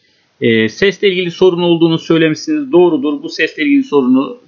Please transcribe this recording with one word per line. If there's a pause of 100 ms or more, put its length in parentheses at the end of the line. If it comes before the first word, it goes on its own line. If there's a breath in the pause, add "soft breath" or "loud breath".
(400)
Ee,
sesle
ilgili
sorun
olduğunu
söylemişsiniz.
Doğrudur.
Bu
sesle
ilgili
sorunu